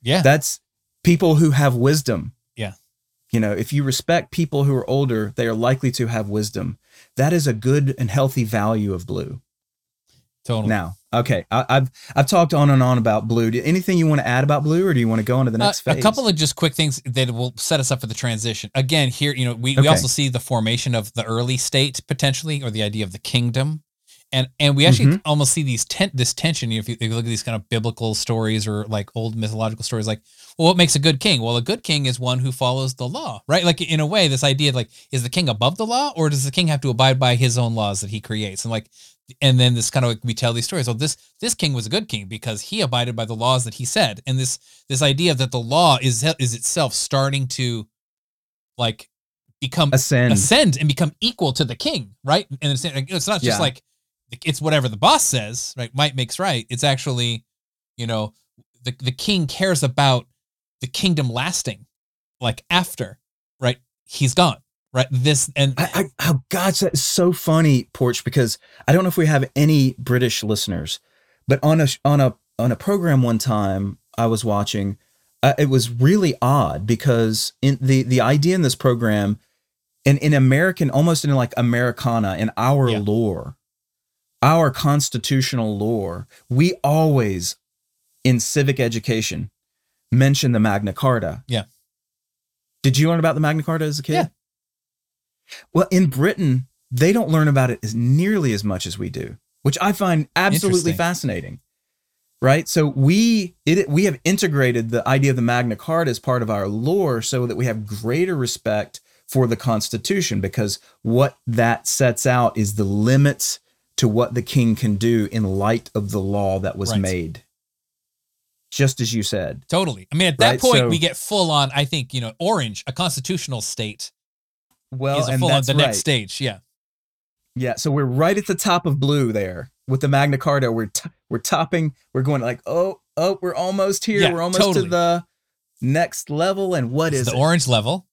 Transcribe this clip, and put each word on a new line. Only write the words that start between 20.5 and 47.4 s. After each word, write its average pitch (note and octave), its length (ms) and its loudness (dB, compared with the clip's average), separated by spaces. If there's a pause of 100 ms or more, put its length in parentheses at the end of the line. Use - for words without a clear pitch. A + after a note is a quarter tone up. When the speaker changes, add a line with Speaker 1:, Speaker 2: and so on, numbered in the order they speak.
Speaker 1:
of G#2+ 180 -4
the A2+ 100 -4
early A#2 320 -2
state C3+ 540 -2
potentially, C#3+ 520 -4
or B2 100 -6
the G#2+ 120 -2
idea G#2 220 -4
of F2+ 80 -12
the G2 60 -16
kingdom. C3 640 -2 (500)
And, C3 160 0 (100)
and C#3+ 160 4
we C#3+ 100 6
actually B2+ 260 6
Speaker 2:
Mm-hmm. F3+ 180 -2
Speaker 1:
almost D3 240 2
see D#3+ 100 0
these B2 220 -2
ten-, - 280 -2
this B2+ 200 0
tension. C#3+ 380 -4
You A2 80 -2
know, - 20 -6
if G#2 80 -8
you, A#2 100 -6
if - 40 -4
you A2 120 -2
look A#2 80 -4
at - 20 -4
these A2+ 180 -4
kind A#2 120 -6
of G#2+ 140 -10
biblical A2+ 460 -2
stories A2 520 -2
or, G#2 200 -4
like, G#2 280 -6
old A2+ 220 -6
mythological A2 460 -4
stories, A2 240 -4
like, G#2+ 140 -6 (360)
well, E3 100 2
what F#3 80 2
makes F3 200 2
a D3 40 0
good D3 220 2
king? E3 200 0
Well, A#2 140 -2
a A#2+ 60 0
good G3+ 220 -6
king D3 240 -2
is B2 120 -4
one B2+ 200 -2
who C3 120 -2
follows C3 440 -4
the B2 120 -8
law, E3 400 -10
right? E3+ 160 0
Like, F3 160 2
in D#3+ 220 -2
a D3+ 60 0
way, F#3 200 2
this C3+ 160 0
idea C#3+ 260 2
of, B2+ 60 -2
like, A#2+ 140 -4 (220)
is B2+ 120 -4
the B2 60 -8
king F3 180 -2
above A#2+ 300 0
the A3 80 -4
law, C4 320 -2
or D#3 120 2
does C#3 140 -2
the C#3 80 -4
king F3 160 0
have D3 140 0
to C#3 80 -2
abide C3 300 4
by B2 160 2
his A#2+ 220 2
own A#2 180 0
laws G2+ 260 -2
that G2+ 80 -8
he G#2+ 100 -8
creates? G#2 460 -8
And, A2+ 60 -6
like, A2 180 -6 (500)
and B2+ 200 4
then B2 160 4
this A2+ 160 -2
kind C3 120 2
of, A#2+ 60 2
like, A2 140 -4
we A#2 100 -4
tell A#2 180 -2
these A#2 140 -4
stories. C#3 240 -4
"Oh, A#2+ 40 -2
this, C#3+ 220 -4 (240)
this A#3 140 -4
king D3+ 200 -2
was A#2 120 -4
a G#2+ 40 -10
good G#3+ 200 -4
king G2+ 180 -6
because G#2+ 320 -8
he G#3+ 220 -6
abided A#2+ 340 -2
by A2+ 100 -4
the A2+ 100 -8
laws B2 300 2
that A2+ 100 -12
he B2+ 100 -8
said." B2+ 400 -2
And C3 140 -2
this, C3 180 -4 (320)
this C3+ 140 -2
idea D3 320 2
that B2+ 160 -2
the B2+ 100 -4
law C#3 400 4
is, B2 220 0 (160)
is A#2+ 160 -2
itself C3+ 400 -2
starting C#3 540 -2